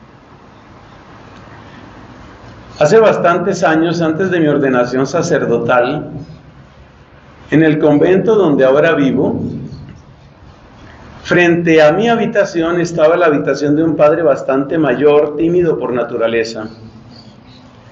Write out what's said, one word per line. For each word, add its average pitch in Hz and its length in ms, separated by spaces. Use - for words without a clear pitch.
Hace 160 180
bastantes 180 640
años, 165 400
antes 160 300
de 175 80
mi 151 80
ordenación 131 580
sacerdotal, 127 1040
en 151 100
el 151 160
convento 165 560
donde 151 300
ahora 151 300
vivo, 139 460
frente 170 580
a 151 120
mi 208 160
habitación 185 720
estaba 165 360
la 175 100
habitación 147 500
de 165 80
un 156 100
padre 160 300
bastante 143 520
mayor, 147 600
tímido 165 420
por 120 140
naturaleza. 113 760